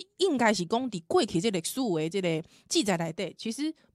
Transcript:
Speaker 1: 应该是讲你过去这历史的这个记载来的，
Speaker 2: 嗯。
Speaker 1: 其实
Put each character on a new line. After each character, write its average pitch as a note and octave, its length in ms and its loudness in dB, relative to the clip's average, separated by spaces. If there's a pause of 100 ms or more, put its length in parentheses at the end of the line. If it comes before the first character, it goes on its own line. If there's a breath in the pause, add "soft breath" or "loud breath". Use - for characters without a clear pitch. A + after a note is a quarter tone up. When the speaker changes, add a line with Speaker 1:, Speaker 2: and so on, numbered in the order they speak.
(180)
Speaker 1:
应 E4+ 200 2
该 A#3 160 4
是 F3+ 120 -2
讲 A#3 260 0
你 F3 160 -6
过 F4+ 180 4
去 F3+ 160 0
这 A3 80 0
历 F#3+ 120 0
史 - 200 -6
的 E3+ 280 0
这 F#3+ 120 -2
个 E3 200 0 (280 soft breath)
记 D#4 160 2
载 F#3+ 100 2
来 E3 160 -4
的， F#3 140 -6
Speaker 2:
嗯。 D#3 120 -10
Speaker 1:
其 A3 140 -6
实 D4+ 220 -4 (220)